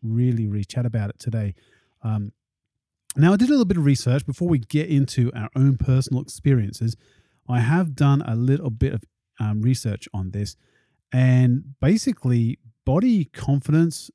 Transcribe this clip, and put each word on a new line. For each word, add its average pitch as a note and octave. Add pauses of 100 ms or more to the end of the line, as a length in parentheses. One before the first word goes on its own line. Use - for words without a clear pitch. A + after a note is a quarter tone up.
really, A2+
really G2+
chat B2
about G#2+
it -
today. A2 (480)
Um, G#2+ (800)
now, D#3+
I G#3
did B3
a D4
little C4
bit F3+
of D3+
research C3+
before F3
we D#3
get D3+
into C3+
our A2
own C3+
personal C3
experiences. A2+ (500)
I B2
have D3+
done C#3
a A2+
little C3
bit B2
of, G#2+ (360)
um, G#2+
research B2
on F#2+
this, G2 (560)
and B2+
basically C3 (260)
body F#3+
confidence, D3+